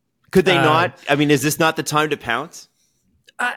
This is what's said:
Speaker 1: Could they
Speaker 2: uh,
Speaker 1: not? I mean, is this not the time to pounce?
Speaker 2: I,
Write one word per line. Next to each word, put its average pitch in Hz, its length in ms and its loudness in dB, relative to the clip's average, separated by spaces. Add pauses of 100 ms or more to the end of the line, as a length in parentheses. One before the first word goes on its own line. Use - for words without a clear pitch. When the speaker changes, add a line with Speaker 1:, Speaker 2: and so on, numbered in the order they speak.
(320)
Speaker 1:
Could 185 140 4
they 185 100 2
Speaker 2:
uh, 139 80 2
Speaker 1:
not? 165 360 0 (100)
I 147 60 2
mean, 147 160 2
is 139 100 4
this 151 180 -2
not 160 180 2
the 156 60 -6
time 151 280 -2
to 143 60 -2
pounce? 123 520 -8 (720)
Speaker 2:
I, 247 180 -6